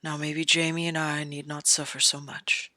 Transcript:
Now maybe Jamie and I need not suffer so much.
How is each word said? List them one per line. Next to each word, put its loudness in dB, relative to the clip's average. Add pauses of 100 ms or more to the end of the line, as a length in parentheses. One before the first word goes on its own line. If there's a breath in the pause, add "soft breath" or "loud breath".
Now -6
maybe -2
Jamie 4
and -2
I 0
need -10
not -6
suffer 2
so 2
much. -4